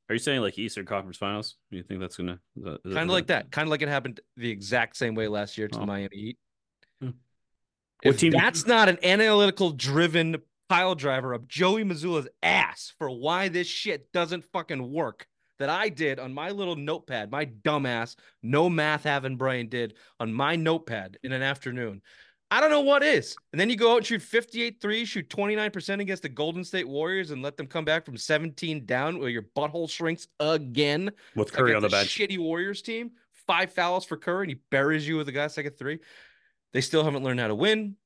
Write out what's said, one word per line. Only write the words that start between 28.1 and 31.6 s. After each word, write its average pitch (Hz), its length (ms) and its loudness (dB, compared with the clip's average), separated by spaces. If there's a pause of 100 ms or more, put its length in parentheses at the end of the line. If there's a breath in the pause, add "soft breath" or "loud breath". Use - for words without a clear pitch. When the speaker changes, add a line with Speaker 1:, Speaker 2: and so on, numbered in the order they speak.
Speaker 2:
seventeen 156 680 -2
down 139 320 -2
where 127 120 -4
your 113 120 -4 (140)
butthole 151 340 -2
shrinks 165 380 -4 (120)
again 151 720 2 (240 loud breath)
Speaker 1:
With 107 160 0
Curry 123 220 6